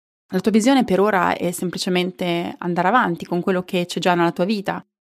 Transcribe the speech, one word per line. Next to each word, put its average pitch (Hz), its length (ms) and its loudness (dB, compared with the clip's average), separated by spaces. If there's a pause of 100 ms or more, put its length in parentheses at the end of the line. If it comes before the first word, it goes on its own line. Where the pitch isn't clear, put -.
(300)
La 185 100 0
tua 220 120 0
visione 226 320 4
per 185 160 2
ora 190 360 2
è 175 160 -4
semplicemente 180 1040 -4
andare 175 300 -2
avanti 196 380 0
con 175 160 -4
quello 180 220 0
che 180 220 -2
c'è - 140 -8
già 175 160 2
nella 170 160 2
tua 175 140 -2
vita, 190 380 -4 (280)